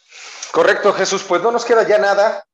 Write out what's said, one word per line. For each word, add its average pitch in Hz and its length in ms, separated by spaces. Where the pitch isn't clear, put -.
Correcto, 180 400
Jesús. 190 300
Pues 175 180
no 226 100
nos 233 140
queda 226 220
ya 208 100
nada. 202 560